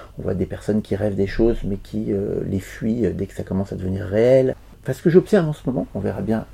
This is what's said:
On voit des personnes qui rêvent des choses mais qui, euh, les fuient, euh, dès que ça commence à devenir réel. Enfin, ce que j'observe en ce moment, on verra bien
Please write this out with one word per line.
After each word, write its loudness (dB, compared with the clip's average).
On -10
voit -2
des -2
personnes -2
qui -4
rêvent -2
des 0
choses 2
mais -4
qui, -6
euh, -2
les -2
fuient, -2
euh, 0
dès -4
que -18
ça -6
commence -2
à -6
devenir -4
réel. 4
Enfin, -4
ce -10
que 4
j'observe 6
en -2
ce -10
moment, -2
on -4
verra -4
bien -2